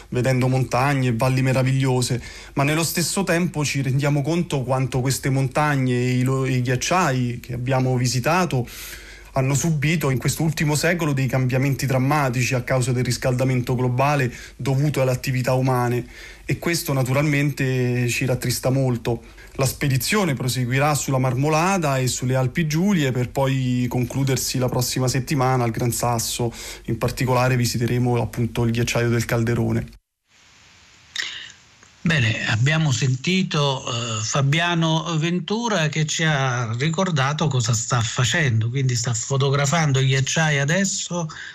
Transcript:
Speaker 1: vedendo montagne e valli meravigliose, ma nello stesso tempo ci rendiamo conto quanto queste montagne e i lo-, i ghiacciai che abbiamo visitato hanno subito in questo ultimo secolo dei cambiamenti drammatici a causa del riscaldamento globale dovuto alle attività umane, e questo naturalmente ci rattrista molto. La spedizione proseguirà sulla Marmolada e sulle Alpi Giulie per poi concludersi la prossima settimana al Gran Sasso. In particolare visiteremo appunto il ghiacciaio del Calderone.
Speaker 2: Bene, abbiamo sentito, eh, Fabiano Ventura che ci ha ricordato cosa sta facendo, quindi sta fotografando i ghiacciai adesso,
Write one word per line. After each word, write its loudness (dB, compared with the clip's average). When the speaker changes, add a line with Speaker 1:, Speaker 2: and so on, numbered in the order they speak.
Speaker 1:
vedendo 0
montagne 2
e 0
valli 2
meravigliose, 2
ma 0
nello 2
stesso -2
tempo 0
ci -2
rendiamo 0
conto -2
quanto 0
queste -2
montagne 2
e 2
i 2
lo-, 0
i 2
ghiacciai 0
che -12
abbiamo 0
visitato 0
hanno 2
subito 2
in 0
questo -2
ultimo 0
secolo 0
dei 0
cambiamenti 0
drammatici 0
a 0
causa 0
del 0
riscaldamento 0
globale 2
dovuto 0
alle 4
attività 0
umane, 2
e -2
questo -2
naturalmente 0
ci -2
rattrista -2
molto. 0
La 0
spedizione 0
proseguirà 0
sulla -2
Marmolada 2
e 0
sulle -2
Alpi 0
Giulie 2
per -2
poi 0
concludersi -2
la 0
prossima 0
settimana 0
al 0
Gran 0
Sasso. -2
In -4
particolare 0
visiteremo 0
appunto -2
il 2
ghiacciaio 0
del 2
Calderone. 0
Speaker 2:
Bene, 0
abbiamo 2
sentito, 0
eh, -6
Fabiano 0
Ventura 0
che 0
ci -2
ha 0
ricordato 0
cosa 0
sta 0
facendo, 0
quindi 0
sta -2
fotografando 2
i 4
ghiacciai 2
adesso, 0